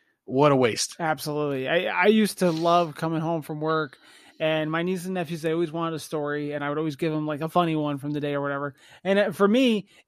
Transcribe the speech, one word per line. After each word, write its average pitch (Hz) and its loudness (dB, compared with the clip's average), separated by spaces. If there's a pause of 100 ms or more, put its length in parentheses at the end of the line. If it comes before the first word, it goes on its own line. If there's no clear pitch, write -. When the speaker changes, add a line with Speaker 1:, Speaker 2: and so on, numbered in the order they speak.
(240)
Speaker 1:
what 143 4
a 135 6
waste. 120 0
Speaker 2:
Absolutely. 147 -4
I, 175 0
I 185 0
used 220 4
to 180 4
love 170 2
coming 160 -2
home 160 -2
from 151 -10
work, 156 -2 (440)
and 156 0
my 160 -2
nieces 180 -2
and 190 -4
nephews, 170 -4
they 160 0
always 165 -2
wanted 165 -4
a 147 -8
story, 147 -4
and 147 -6
I 143 -2
would 147 -2
always 156 -2
give 160 -2
them, 151 -2
like, 151 -4
a 160 -4
funny 165 2
one 147 -2
from 139 -8
the 147 -4
day 143 -2
or 143 -2
whatever. 139 -4 (300)
And, 196 2
uh, 208 2
for 196 2
me, 226 4 (220)